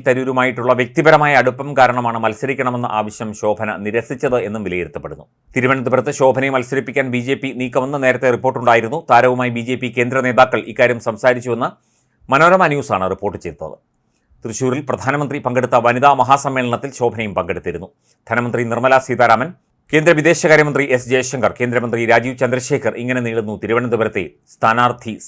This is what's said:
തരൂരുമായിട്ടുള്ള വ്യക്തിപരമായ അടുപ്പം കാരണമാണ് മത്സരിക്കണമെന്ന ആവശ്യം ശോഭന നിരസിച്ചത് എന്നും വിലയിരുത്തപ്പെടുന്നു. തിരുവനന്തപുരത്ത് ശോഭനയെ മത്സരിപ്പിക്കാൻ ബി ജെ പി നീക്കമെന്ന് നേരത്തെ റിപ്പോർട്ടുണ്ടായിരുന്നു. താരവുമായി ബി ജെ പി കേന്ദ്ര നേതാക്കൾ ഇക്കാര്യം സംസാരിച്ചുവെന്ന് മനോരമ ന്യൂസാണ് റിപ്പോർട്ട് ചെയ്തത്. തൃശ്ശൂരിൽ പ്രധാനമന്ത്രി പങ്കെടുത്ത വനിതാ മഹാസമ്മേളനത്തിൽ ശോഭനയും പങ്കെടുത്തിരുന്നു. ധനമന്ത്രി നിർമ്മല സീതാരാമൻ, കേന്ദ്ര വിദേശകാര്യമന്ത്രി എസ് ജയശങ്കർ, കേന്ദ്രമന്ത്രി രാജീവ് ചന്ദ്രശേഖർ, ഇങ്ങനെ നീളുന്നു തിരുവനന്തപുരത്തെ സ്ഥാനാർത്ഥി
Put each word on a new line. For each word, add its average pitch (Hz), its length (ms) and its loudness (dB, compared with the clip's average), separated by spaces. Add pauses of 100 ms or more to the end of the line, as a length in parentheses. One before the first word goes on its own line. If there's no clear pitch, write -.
തരൂരുമായിട്ടുള്ള 127 720 0
വ്യക്തിപരമായ 147 520 4 (100)
അടുപ്പം 127 280 -2 (100)
കാരണമാണ് 123 460 2
മത്സരിക്കണമെന്ന 123 640 -4 (120)
ആവശ്യം 107 320 -6 (100)
ശോഭന 107 340 -2 (100)
നിരസിച്ചത് 120 520 -2 (100)
എന്നും 107 200 -8
വിലയിരുത്തപ്പെടുന്നു. 76 580 -8 (300)
തിരുവനന്തപുരത്ത് 127 640 0
ശോഭനയെ 131 360 2
മത്സരിപ്പിക്കാൻ 131 500 -4 (100)
ബി 123 120 -2
ജെ 135 140 -2
പി 135 180 -6
നീക്കമെന്ന് 131 460 -4
നേരത്തെ 127 320 2
റിപ്പോർട്ടുണ്ടായിരുന്നു. 120 640 2 (100)
താരവുമായി 123 480 4
ബി 117 120 -6
ജെ 127 120 -2
പി 120 160 -6
കേന്ദ്ര 123 300 0
നേതാക്കൾ 120 320 4 (120)
ഇക്കാര്യം 120 360 2
സംസാരിച്ചുവെന്ന് 123 600 0 (580)
മനോരമ 175 440 6
ന്യൂസാണ് 110 400 -2
റിപ്പോർട്ട് 101 320 -4
ചെയ്തത്. 78 320 -12 (640)
തൃശ്ശൂരിൽ 127 460 -4
പ്രധാനമന്ത്രി 135 560 -4
പങ്കെടുത്ത 123 400 0
വനിതാ 123 240 4 (140)
മഹാസമ്മേളനത്തിൽ 131 720 0
ശോഭനയും 110 400 -4
പങ്കെടുത്തിരുന്നു. 87 500 -6 (400)
ധനമന്ത്രി 120 440 -2
നിർമ്മല 131 340 4
സീതാരാമൻ, 120 440 2 (420)
കേന്ദ്ര 160 280 4
വിദേശകാര്യമന്ത്രി 151 640 4 (100)
എസ് 117 160 -4
ജയശങ്കർ, 127 480 0
കേന്ദ്രമന്ത്രി 120 500 -2
രാജീവ് 117 320 2
ചന്ദ്രശേഖർ, 123 600 -2
ഇങ്ങനെ 127 240 -2
നീളുന്നു 113 360 -6
തിരുവനന്തപുരത്തെ 110 640 -2 (300)
സ്ഥാനാർത്ഥി 120 600 0 (140)